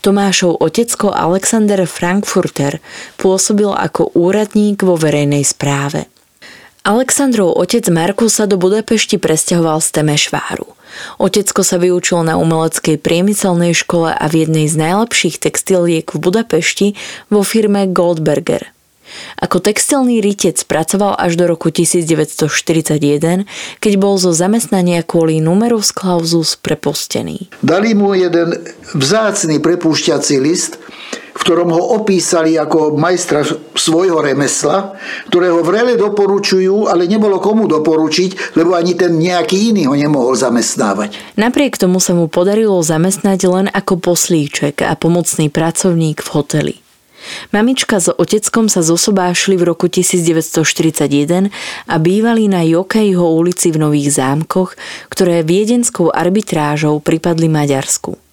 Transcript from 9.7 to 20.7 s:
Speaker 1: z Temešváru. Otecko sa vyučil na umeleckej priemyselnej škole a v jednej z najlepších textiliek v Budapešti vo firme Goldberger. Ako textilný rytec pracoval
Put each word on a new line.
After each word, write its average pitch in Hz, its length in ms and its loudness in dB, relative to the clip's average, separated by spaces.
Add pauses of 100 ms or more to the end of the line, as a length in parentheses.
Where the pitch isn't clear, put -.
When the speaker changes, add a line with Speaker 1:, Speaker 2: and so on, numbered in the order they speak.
Speaker 1:
z - 160 -2
Temešváru. - 720 -2 (480)
Otecko 196 480 0
sa 180 160 0
vyučil 180 400 2
na 165 160 0
umeleckej 160 640 0
priemyselnej 175 720 0
škole 165 400 0
a - 160 -4
v 160 160 2
jednej 156 240 0
z 160 80 -2
najlepších 180 640 0
textiliek 170 640 0
v - 160 -8
Budapešti 196 800 0 (320)
vo 208 80 4
firme 202 480 0
Goldberger. 165 880 0 (640)
Ako 180 240 -2
textilný 240 560 0
rytec 202 480 0
pracoval 190 480 0